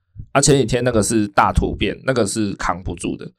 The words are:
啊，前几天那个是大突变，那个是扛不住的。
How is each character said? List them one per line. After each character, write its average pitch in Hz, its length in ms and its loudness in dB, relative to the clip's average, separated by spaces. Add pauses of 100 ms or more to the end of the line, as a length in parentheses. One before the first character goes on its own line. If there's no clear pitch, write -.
(320)
啊， 139 80 4
前 139 160 6
几 131 80 2
天 120 180 -2
那 127 80 0
个 113 120 2
是 104 260 0
大 101 240 2
突 - 240 0
变， - 300 -4
那 131 80 0
个 113 120 0
是 104 280 -2
扛 90 280 -4
不 90 120 -6
住 87 240 -6
的。 - 200 -14